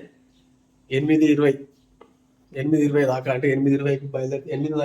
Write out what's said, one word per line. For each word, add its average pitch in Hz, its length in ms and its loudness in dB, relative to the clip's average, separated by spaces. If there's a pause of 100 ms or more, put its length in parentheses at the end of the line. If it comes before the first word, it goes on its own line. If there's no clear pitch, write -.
(960)
ఎనిమిది 156 380 2
ఇరవై, 139 200 2 (1040)
ఎనిమిది 147 280 2
ఇరవై 143 240 2
దాకా, 131 240 -2
అంటే 135 180 -2
ఎనిమిది 139 240 2
ఇరవైకి 139 360 -2
బయలుదేరి, 135 280 -6 (120)
ఎనిమిది, 151 200 -4 (100)